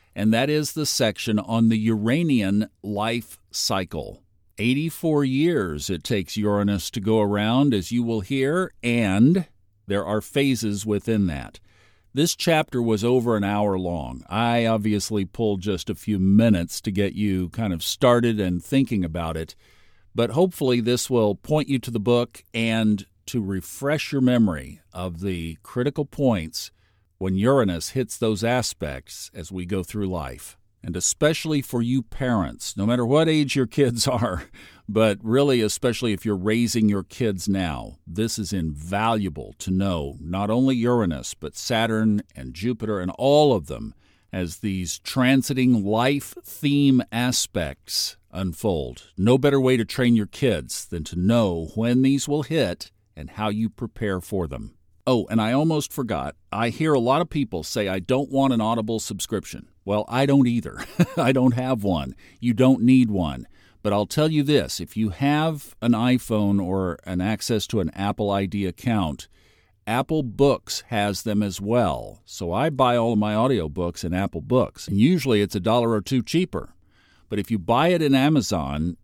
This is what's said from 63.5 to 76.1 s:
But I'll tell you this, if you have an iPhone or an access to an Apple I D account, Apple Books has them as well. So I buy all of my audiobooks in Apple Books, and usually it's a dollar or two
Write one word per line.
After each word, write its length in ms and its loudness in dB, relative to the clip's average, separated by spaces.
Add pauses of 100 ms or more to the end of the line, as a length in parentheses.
But 120 0
I'll 120 2
tell 240 0
you 140 2
this, 360 0
if 160 -12
you 140 0
have 720 -2
an 120 4
iPhone 680 2
or 420 -2
an 160 -4
access 460 -2
to 120 -2
an 160 -2
Apple 340 -2
I 160 0
D 220 -4
account, 600 -4 (600)
Apple 340 -2
Books 680 0
has 340 -2
them 180 0
as 180 -4
well. 640 -2
So 280 -6
I 160 0
buy 260 2
all 180 2
of 40 2
my 160 2
audiobooks 720 0
in 100 -4
Apple 280 -2
Books, 460 0
and 120 0
usually 420 4
it's 140 -2
a 40 -2
dollar 300 2
or 120 0
two 200 -2